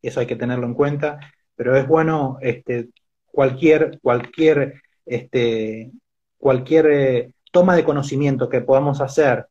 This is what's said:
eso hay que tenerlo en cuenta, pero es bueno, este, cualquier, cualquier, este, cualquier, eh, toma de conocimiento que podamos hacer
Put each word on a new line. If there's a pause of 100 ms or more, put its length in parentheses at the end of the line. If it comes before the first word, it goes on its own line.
eso
hay
que
tenerlo
en
cuenta, (380)
pero
es
bueno,
este, (360)
cualquier,
cualquier, (240)
este, (480)
cualquier,
eh, (200)
toma
de
conocimiento
que
podamos
hacer